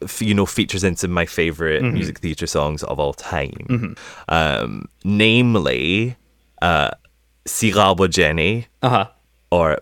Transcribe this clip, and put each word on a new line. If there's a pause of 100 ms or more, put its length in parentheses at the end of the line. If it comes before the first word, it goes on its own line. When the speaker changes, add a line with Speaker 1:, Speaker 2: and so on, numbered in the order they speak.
Speaker 1:
f-,
you
know,
features
into
my
favorite
Speaker 2:
Mm-hmm.
Speaker 1:
music
theater
songs
of
all
time.
Speaker 2:
Mm-hmm. (360)
Speaker 1:
Um, (160)
namely, (460)
uh, (540)
Sea
Robber
Jenny. (140)
Speaker 2:
Uh-huh. (420)
Speaker 1:
Or